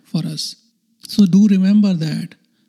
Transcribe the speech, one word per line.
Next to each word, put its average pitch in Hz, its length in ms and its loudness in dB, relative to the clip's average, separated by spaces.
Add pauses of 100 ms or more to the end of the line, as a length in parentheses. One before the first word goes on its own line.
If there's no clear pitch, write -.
for - 140 -4
us. 156 360 -8 (520)
So - 180 0
do 190 220 4
remember 202 460 2
that 160 420 -6 (340)